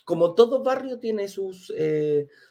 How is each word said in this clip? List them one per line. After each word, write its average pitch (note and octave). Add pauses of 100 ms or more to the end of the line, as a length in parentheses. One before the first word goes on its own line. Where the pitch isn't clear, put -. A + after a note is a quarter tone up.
Como E3+
todo A#3+
barrio B3+
tiene G#3+
sus, F#3+
eh, D3+ (240)